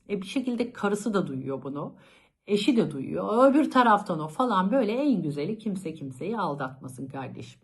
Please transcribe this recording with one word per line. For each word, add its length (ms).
E, 120
bir 60
şekilde 460
karısı 400
da 140
duyuyor 360
bunu. 300
Eşi 300
de 140
duyuyor. 600
Öbür 200
taraftan 480
o 80
falan 440
böyle 200
en 300
güzeli 360
kimse 360
kimseyi 440
aldatmasın 680
kardeşim. 560